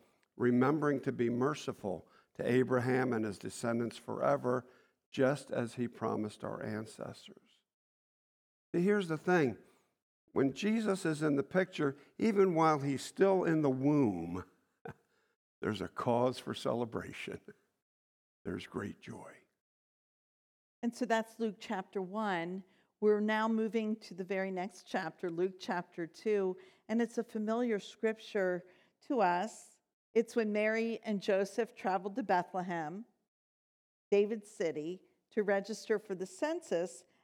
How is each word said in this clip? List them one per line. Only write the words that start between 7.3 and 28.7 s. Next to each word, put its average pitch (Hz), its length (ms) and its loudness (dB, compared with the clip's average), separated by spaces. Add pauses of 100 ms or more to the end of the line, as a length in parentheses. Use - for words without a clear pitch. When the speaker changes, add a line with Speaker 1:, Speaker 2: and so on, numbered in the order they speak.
Speaker 1:
See, 175 100 2
here's 202 260 2
the 156 80 -2
thing. 156 400 4 (760)
When 135 200 2
Jesus 208 540 0
is 156 160 -2
in 147 140 2
the 139 60 2
picture, 156 540 0 (220)
even 196 360 4
while 160 260 6
he's 139 220 -2
still 190 420 4
in 160 180 4
the 143 80 4
womb, 110 760 2 (400)
<laughs> - 80 -12 (680)
there's 101 180 -2
a 87 80 -6
cause 123 500 0
for - 140 -10
celebration. 113 880 -6 (1040)
There's 90 220 -6
great - 340 -8
joy. - 320 -16 (1500)
Speaker 2:
And 240 120 -2
so 247 120 -2
that's 226 340 -2
Luke 214 180 -2
chapter 190 440 -6
one. 185 600 -4 (380)
We're 208 200 4
now 214 280 2
moving 220 480 0
to - 180 -16
the 185 100 -8
very 190 260 -2
next 185 360 -6
chapter, 180 440 -4
Luke 180 280 0
chapter 175 480 -4
two, 190 500 0 (320)
and 233 140 2
it's 233 160 -2
a 233 60 -2
familiar 220 560 -2
scripture 190 840 -2 (460)